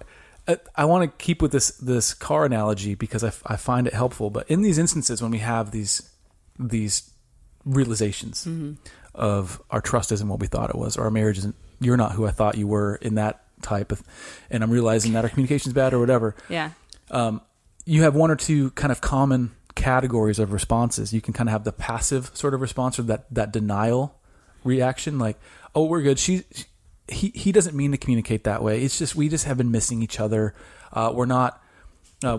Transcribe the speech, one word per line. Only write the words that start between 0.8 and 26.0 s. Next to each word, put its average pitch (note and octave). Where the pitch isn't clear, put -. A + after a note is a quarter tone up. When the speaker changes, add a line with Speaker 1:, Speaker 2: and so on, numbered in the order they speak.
Speaker 1:
wanna E3+
keep -
with D3
this, C3
this B2
car D3+
analogy G#2+
because A2
I, A2+
f-, -
I A2
find B2
it -
helpful. A#2
But G#2+
in E3+
these G3
instances, D#3
when A2+
we A#2
have A2+
these, G#2+
these A2
realizations A2+
Speaker 2:
Mm-hmm. D#3+
Speaker 1:
of G2+
our A2
trust -
isn't G#2
what G2+
we G#2
thought A2+
it -
was, -
or -
our A2
marriage G#2+
isn't, G2+
you're B2
not G#2+
who G#2+
I G2
thought G#2+
you G#2
were G#2
in A2
that G#2+
type G#2
of, G2+
and A2+
I'm A2+
realizing A2+
that A2+
our A#2
communication's C3+
bad C3
or B2
whatever. A#2+
Speaker 2:
Yeah. D#3+
Speaker 1:
Um, A2+
you D#3
have D3
one D#3+
or D#3
two C#3
kind C#3+
of A#2+
common C3
categories A#2+
of G#2
responses. A2+
You A2
can -
kind A#2
of -
have G#2+
the G#2+
passive B2
sort C#3+
of C3
response, B2+
or B2
that, A2+
that G#2+
denial A2
reaction, B2+
like, A2
"Oh, D#3
we're E3